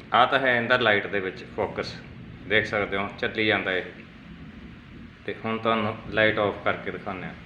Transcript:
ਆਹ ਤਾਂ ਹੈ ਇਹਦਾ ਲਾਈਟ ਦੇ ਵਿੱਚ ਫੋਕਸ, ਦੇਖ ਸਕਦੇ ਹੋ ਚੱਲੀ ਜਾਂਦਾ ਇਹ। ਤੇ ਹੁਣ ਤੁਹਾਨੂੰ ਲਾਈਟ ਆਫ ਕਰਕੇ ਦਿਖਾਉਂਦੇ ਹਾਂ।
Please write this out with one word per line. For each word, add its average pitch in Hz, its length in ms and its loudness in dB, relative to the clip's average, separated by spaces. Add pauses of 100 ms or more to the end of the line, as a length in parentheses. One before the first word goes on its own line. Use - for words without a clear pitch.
(120)
ਆਹ 120 140 8
ਤਾਂ 135 120 2
ਹੈ 131 180 4
ਇਹਦਾ 117 200 4
ਲਾਈਟ 104 300 4
ਦੇ 95 140 -2
ਵਿੱਚ 92 240 -6 (120)
ਫੋਕਸ, 98 380 -4 (540)
ਦੇਖ 104 180 4
ਸਕਦੇ 98 300 0
ਹੋ 101 120 -2 (100)
ਚੱਲੀ 110 280 0
ਜਾਂਦਾ 95 260 2
ਇਹ। 95 120 0 (1400)
ਤੇ 101 80 -6 (100)
ਹੁਣ 113 140 -2
ਤੁਹਾਨੂੰ 110 360 0 (160)
ਲਾਈਟ 107 280 4
ਆਫ 101 260 0
ਕਰਕੇ 101 260 -2
ਦਿਖਾਉਂਦੇ 90 360 -8
ਹਾਂ। 80 80 -12 (120)